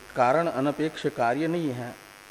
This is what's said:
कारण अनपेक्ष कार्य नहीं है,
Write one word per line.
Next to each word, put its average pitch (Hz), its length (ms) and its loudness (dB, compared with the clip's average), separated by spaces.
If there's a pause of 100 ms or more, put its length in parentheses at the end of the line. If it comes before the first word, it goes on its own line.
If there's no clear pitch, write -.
(160)
कारण 139 320 4
अनपेक्ष 147 600 0
कार्य 135 400 2
नहीं 165 240 0
है, 120 240 -6 (340)